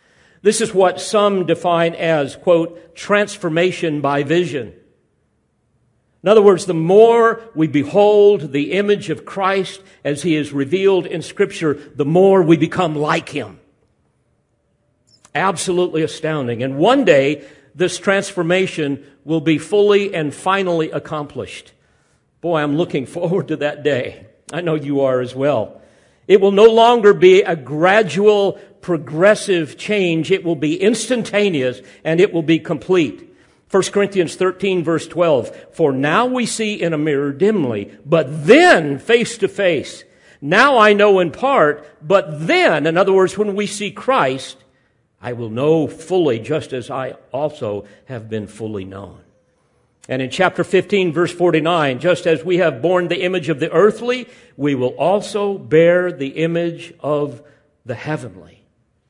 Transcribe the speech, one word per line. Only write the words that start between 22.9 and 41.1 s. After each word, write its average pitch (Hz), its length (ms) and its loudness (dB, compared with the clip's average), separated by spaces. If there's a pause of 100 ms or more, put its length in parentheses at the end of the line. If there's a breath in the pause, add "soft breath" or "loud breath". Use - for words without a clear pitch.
forward 175 440 -4
to 160 80 -4
that 147 260 -6
day. 127 440 -4 (260)
I 156 80 -6
know 165 140 -2
you 139 260 -2
are 131 180 2
as 120 160 -6
well. 131 460 -2 (460 soft breath)
It 190 140 6
will 196 100 2
no 196 140 6
longer 226 480 6
be 180 280 6
a 180 140 -2
gradual, 185 1000 2 (280 loud breath)
progressive 170 960 0
change. 170 540 -2
It 185 120 0
will 170 120 -2
be 151 260 -4
instantaneous, 196 1000 -2 (220 loud breath)
and 160 160 0
it 190 140 2
will 170 100 -2
be 160 140 2
complete. 160 760 -2 (360 soft breath)
First 190 260 0
Corinthians 196 420 -2
thirteen, 185 480 -2
verse 160 240 -2
twelve, 151 460 0 (200 loud breath)
"For 156 180 2
now 151 360 0
we 254 180 -2
see 214 340 -4
in 170 140 -2
a 151 60 -4
mirror 143 340 -2
dimly, 131 580 -2 (140 loud breath)
but 151 400 -2
then 196 540 6
face 233 400 -2
to - 80 -2
face. 170 560 -4 (360 soft breath)
Now 233 380 2
I 214 160 6
know 202 260 4